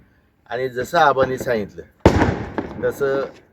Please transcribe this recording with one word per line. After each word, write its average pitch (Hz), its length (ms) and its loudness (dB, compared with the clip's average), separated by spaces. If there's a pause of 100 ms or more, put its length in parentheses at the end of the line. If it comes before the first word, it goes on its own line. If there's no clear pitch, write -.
(500)
आणि 127 200 -4
जसं 123 280 -4
आबांनी 131 400 4
सांगितलं 110 440 -4 (1040)
तसं 135 380 -2 (320)